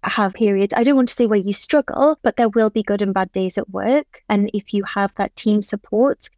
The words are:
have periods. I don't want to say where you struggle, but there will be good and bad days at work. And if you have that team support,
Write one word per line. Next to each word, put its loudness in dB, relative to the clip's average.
have -2
periods. 0
I 2
don't 4
want 2
to -8
say 2
where 2
you 0
struggle, 0
but 0
there 2
will 2
be -2
good -2
and -2
bad -2
days -4
at -6
work. -2
And 2
if -6
you 0
have -4
that -6
team 0
support, -2